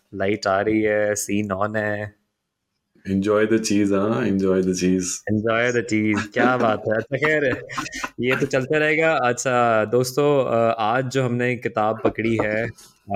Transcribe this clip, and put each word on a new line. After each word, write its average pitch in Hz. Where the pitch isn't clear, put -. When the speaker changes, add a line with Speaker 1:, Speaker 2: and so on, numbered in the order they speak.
Speaker 1:
लाइट 101
आ 98
रही 107
है, 104
सीन 104
on 101
है। 104
Speaker 2:
Enjoy 104
the 110
cheese, 104
हाँ, 110
enjoy 95
the 92
cheese। 92
Speaker 1:
Enjoy 113
the 117
cheese, 107
क्या 123
बात 110
है। 107
अच्छा, 113
खैर, 147
ये 127
तो 143
चलता 139
रहेगा। 156
अच्छा 120
दोस्तों, 127
अ, 113
आज 113
जो 131
हमने 123
किताब 110
पकड़ी 110
है, 107